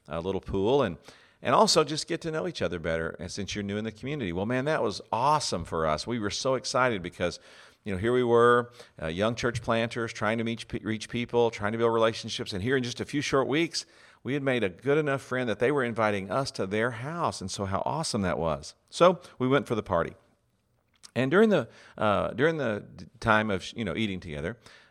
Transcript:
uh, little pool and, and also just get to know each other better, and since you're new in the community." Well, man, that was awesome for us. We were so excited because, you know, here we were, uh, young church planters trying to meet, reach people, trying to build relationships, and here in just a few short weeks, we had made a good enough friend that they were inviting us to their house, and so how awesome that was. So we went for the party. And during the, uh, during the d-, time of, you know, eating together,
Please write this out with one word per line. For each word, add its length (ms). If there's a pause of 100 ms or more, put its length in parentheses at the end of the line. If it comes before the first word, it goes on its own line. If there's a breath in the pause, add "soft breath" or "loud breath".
uh, 120
little 220
pool 420
and, 140 (480 loud breath)
and 80
also 300
just 240
get 140
to 100
know 160
each 140
other 180
better, 400
and 100
since 240
you're 120
new 100
in 80
the 80
community." 400
Well, 140
man, 180
that 180
was 200 (100)
awesome 540
for 200
us. 220
We 100
were 120
so 260
excited 480
because, 340 (460 loud breath)
you 80
know, 80
here 140
we 100
were, 480 (300 loud breath)
uh, 60
young 280
church 260
planters 520
trying 240
to 80
meet, 200 (180)
reach 260
people, 420
trying 220
to 40
build 160
relationships, 600
and 100
here 140
in 60
just 180
a 40
few 140
short 280
weeks, 380 (380 loud breath)
we 120
had 60
made 220
a 60
good 280
enough 240
friend 280
that 100
they 100
were 140
inviting 480
us 200
to 140
their 260
house, 500
and 100
so 140
how 200
awesome 360
that 180
was. 340 (160)
So 300 (180 loud breath)
we 120
went 180
for 80
the 80
party. 300 (1000)
And 160
during 200
the, 180 (300 loud breath)
uh, 320
during 260
the 300 (100)
d-, 100 (140)
time 320
of, 240
you 80
know, 140
eating 240
together, 360 (340 loud breath)